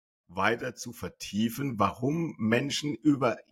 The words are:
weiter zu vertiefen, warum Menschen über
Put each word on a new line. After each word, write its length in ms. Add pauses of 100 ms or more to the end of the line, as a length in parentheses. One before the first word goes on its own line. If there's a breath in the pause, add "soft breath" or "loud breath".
(280)
weiter 480
zu 160
vertiefen, 880
warum 580
Menschen 580
über 420 (140)